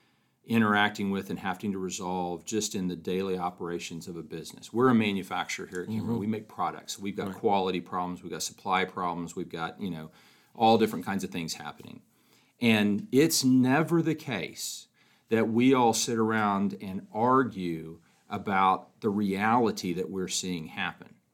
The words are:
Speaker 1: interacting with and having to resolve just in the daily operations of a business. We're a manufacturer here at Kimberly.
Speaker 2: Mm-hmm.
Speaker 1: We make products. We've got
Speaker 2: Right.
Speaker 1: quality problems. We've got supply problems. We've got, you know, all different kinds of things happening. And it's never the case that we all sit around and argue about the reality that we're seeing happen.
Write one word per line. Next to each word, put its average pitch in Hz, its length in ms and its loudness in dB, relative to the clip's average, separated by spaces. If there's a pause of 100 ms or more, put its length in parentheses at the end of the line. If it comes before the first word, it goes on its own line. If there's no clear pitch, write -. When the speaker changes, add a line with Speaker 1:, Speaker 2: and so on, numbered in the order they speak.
(480)
Speaker 1:
interacting 104 640 4
with 95 180 -4
and 87 100 -4
having 101 320 -4
to 95 60 -4
resolve 90 680 -4
just 107 280 -4
in 92 140 -2
the 90 80 -2
daily 92 420 -4
operations 87 680 -6
of 87 100 -10
a 82 60 -10
business. - 500 -14
We're 123 160 6
a 123 60 6
manufacturer 98 720 0
here 113 140 -8
at - 60 -6
Kimberly. 107 260 -4
Speaker 2:
Mm-hmm. 113 60 -2
Speaker 1:
We 101 80 -4
make 110 200 -4
products. - 520 -6
We've 98 160 -6
got - 120 -4
Speaker 2:
Right. 92 80 -8
Speaker 1:
quality 95 440 2
problems. 90 440 -6
We've 85 80 -10
got 82 120 -8
supply 95 420 0
problems. 87 500 -6
We've 87 140 -6
got, 82 300 -8
you 95 120 -6
know, 80 180 -10 (460)
all 113 240 6
different 107 260 0
kinds 98 180 -2
of 92 60 -8
things 82 240 -6
happening. - 480 -14 (580)
And 107 520 2
it's 151 320 4
never 135 580 4
the 156 140 0
case - 720 -8 (420)
that 110 200 2
we 123 260 6
all 120 180 6
sit 113 240 0
around 104 640 2
and 98 320 -10
argue 98 880 0 (280)
about 95 720 0
the 113 80 0
reality 101 840 0
that 90 160 -2
we're 92 180 -2
seeing 90 400 -4
happen. - 460 -8 (200)